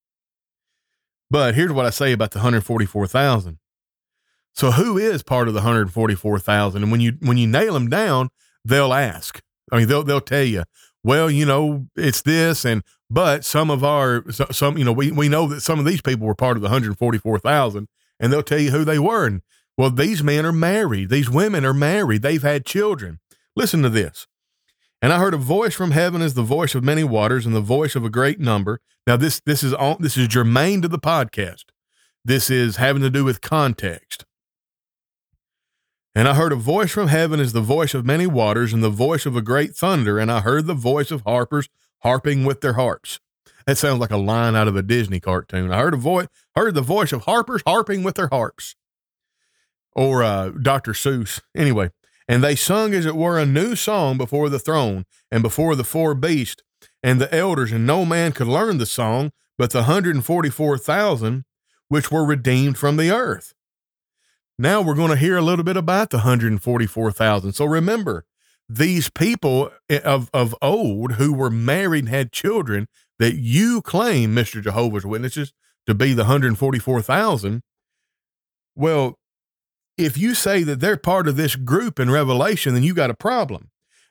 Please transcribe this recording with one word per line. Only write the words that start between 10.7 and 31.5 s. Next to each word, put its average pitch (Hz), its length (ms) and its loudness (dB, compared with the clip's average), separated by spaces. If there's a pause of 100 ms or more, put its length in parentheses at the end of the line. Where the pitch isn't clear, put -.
"Well, 156 260 2
you 147 160 2
know, 143 400 0 (100)
it's 156 260 0
this, 160 420 2
and, 113 180 0 (260)
but 147 360 0
some 156 260 0
of 139 140 0
our, 135 480 0
so-, 131 180 -4
some, 147 260 0
you 139 80 0
know, 120 80 2
we, 139 200 0
we 147 160 0
know 156 180 2
that 143 140 -6
some 160 180 -2
of 143 60 0
these 165 180 0
people 117 240 -2
were 107 80 0
part 123 220 0
of 107 60 -4
the 101 60 -2
hundred 110 300 -2
forty-four 113 400 0
thousand," 113 480 0 (320)
and 120 140 2
they'll 147 100 2
tell 147 160 0
you 147 140 2
who 151 120 0
they 156 140 0
were. 196 260 2
And, 101 180 -2 (340)
well, 131 140 2
these 147 320 0
men 147 240 2
are 165 60 0
married. 165 560 0
These 131 200 2
women 160 360 2
are 135 100 2
married. 143 480 2
They've 143 200 0
had 143 220 0
children. 151 540 -4 (380)
Listen 185 260 2
to 131 60 4
this. 107 400 -2 (720)
"And 127 100 4
I 175 60 4
heard 185 160 2
a 156 40 -2
voice 175 360 0
from 180 160 -2
heaven 170 320 0
as 147 120 -2
the 123 80 0
voice 139 340 0
of 123 80 -2
many 151 180 2
waters 117 420 0
and 113 120 0
the 107 40 2
voice 135 360 0
of 120 80 -2
a 110 60 -4
great 131 280 0
number." 110 420 -2 (260)
Now, 123 100 4
this, 143 280 0
this 147 200 0
is 131 100 0
all, 139 240 0
this 160 180 -2
is 123 120 2
germane 127 540 2
to 170 60 -2
the 165 120 -4
podcast. 117 640 -4 (600)